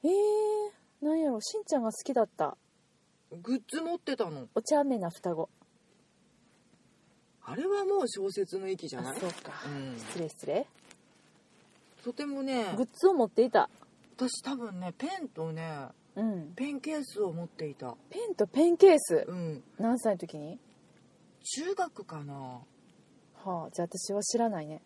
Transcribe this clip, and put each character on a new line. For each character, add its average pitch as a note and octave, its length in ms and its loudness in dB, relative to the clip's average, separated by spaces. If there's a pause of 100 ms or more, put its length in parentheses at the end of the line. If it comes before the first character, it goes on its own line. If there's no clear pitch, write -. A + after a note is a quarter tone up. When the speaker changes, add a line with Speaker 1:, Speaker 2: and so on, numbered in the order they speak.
Speaker 1:
え C#4+ 40 4
ー、 G#4 960 2
な D4+ 80 2
ん D#4+ 60 2
や D4+ 100 2
ろ、 A3+ 100 -2
し - 180 -6
ん G#4 60 -6
ち - 120 -2
ゃ C4+ 40 4
ん A#3 40 -2
が A3 80 0
好 A3 120 -10
き C#4 100 -4
だ A#3 100 6
っ G3+ 40 2
た。 - 300 -2 (840)
Speaker 2:
グ A#3 140 -2
ッ C4 140 -4
ズ D#4 120 -4
持 E4+ 140 -2
っ F4 40 -6
て C4+ 180 -4
た G3 120 0
の。 C#3 240 -10
Speaker 1:
お A3+ 80 0
茶 C#4+ 220 4
目 C4+ 140 2
な F3+ 140 -2
双 F3 220 -4
子。 D#3+ 160 -4 (2000)
Speaker 2:
あ - 100 -10
れ D4 120 -2
は G4+ 160 2
も G4 160 2
う C4+ 80 2
小 G3 240 -2
説 G3 260 -4
の F#3+ 120 -6
域 F3+ 180 -4
じ C3+ 80 -8
ゃ B2 60 -6
な C3 120 -6
い？ - 40 -8
Speaker 1:
あ、 - 20 -8
そ F#3 80 -2
う - 20 0
か。 D3+ 240 -10 (120)
Speaker 2:
う C#3 40 -8 (100)
ん。 C3 180 -10
Speaker 1:
失 A2+ 220 -10
礼、 D#3+ 100 -4
失 - 160 -14
礼。 F3+ 220 0 (1400)
Speaker 2:
と A#3+ 100 -8
て D4 120 -8
も C#4 180 -6
ね。 A#3+ 320 -2
Speaker 1:
グ A#3 80 0
ッ B3 100 -6
ズ - 140 6
を G4 60 10
持 C4+ 120 4
っ F#3+ 40 -4
て - 140 4
い B3+ 80 4
た。 - 180 6 (460)
Speaker 2:
私 - 280 -4
多 C#4 120 -4
分 G#3+ 240 -8
ね、 F3+ 180 -6
ペ C#4 100 -6 (140)
ン C#4+ 80 -8
と D#3+ 220 -6
ね、 D#3+ 360 -8 (280)
Speaker 1:
う G3+ 80 -4
ん。 F3+ 320 -4
Speaker 2:
ペ C#4 160 -4
ン C#4 100 -6
ケ D#4 160 -4
ー C#4+ 60 -4
ス - 180 -6
を F#3 100 0
持 E3+ 140 -6
っ - 20 -12
て D#3+ 200 -8
い C#3+ 80 -10
た。 B2 200 -10 (140)
Speaker 1:
ペ F4+ 100 -10 (100)
ン F#4 60 -2
と G3+ 120 2
ペ D#4+ 220 4
ン F4 80 4
ケ F#4+ 160 12
ー - 40 10
ス？ - 300 2
Speaker 2:
う F3 60 -8
ん。 E3 300 -6 (140)
Speaker 1:
何 A#3 220 2
歳 A3 160 0
の E3+ 40 -10
時 E3 180 -10
に？ D#3 220 -12 (840)
Speaker 2:
中 F4 300 -4
学 E4 300 -4
か D3+ 180 -10
な。 C#3+ 100 -10
Speaker 1:
は - 1300 -10
あ、 D#3 60 -10
じ - 100 -4
ゃ - 20 2
あ E3+ 80 -2
私 F#3+ 220 -6
は G#3 100 0
知 - 140 0
ら A3+ 120 4
な F#3 120 -4
い D3+ 40 -8
ね。 D#3 200 -12